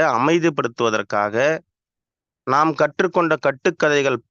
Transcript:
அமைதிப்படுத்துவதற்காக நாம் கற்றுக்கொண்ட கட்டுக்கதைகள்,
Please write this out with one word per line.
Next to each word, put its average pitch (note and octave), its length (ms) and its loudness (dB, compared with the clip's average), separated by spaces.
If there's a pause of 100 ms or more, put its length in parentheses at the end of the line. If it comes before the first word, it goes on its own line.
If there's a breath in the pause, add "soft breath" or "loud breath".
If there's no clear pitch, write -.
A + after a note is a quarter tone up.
(120)
அமைதிப்படுத்துவதற்காக A#2+ 1200 0 (1120)
நாம் D3+ 260 2
கற்றுக்கொண்ட E3 680 0
கட்டுக்கதைகள், C#3+ 800 0 (140)